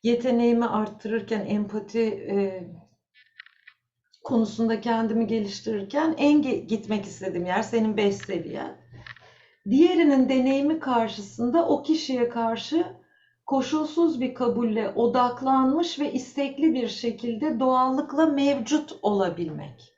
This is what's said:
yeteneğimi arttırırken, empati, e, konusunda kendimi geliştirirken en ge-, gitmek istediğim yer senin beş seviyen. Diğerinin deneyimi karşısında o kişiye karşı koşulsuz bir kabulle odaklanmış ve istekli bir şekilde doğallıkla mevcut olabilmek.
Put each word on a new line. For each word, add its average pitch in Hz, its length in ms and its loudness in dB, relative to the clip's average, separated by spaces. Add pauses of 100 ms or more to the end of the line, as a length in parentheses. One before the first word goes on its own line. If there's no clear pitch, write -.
yeteneğimi 240 640 2
arttırırken, 214 800 -4
empati, 208 560 -2
e, 196 640 -2 (1600)
konusunda 220 560 0
kendimi 226 460 0
geliştirirken 220 920 -2
en 294 240 6
ge-, - 240 -2
gitmek 208 380 -4
istediğim 175 420 -6
yer 190 160 0
senin 220 340 0
beş 202 180 2
seviyen. 170 600 -8 (960)
Diğerinin 294 580 6
deneyimi 277 520 2
karşısında 240 880 0
o 285 140 2
kişiye 262 460 0
karşı 233 580 -2 (600)
koşulsuz 302 760 0
bir 247 140 -2
kabulle 226 540 0
odaklanmış 262 1080 2
ve 285 140 -2
istekli 277 640 0
bir 233 140 -2
şekilde 233 720 -4
doğallıkla 262 680 2
mevcut 277 760 0
olabilmek. 170 960 -4